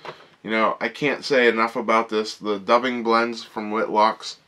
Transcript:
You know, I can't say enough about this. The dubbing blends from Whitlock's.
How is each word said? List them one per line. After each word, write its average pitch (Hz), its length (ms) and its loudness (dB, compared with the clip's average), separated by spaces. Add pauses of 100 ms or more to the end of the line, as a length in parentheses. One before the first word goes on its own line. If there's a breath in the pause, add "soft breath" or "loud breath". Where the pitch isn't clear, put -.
(440 loud breath)
You 104 80 -6
know, 110 280 2
I 113 100 -4
can't 139 360 -4
say 127 220 4
enough 113 280 2
about 113 340 0
this. 107 260 -2
The 101 240 -4
dubbing 120 420 0
blends 113 420 0
from 107 280 -8
Whitlock's. 107 680 0 (100)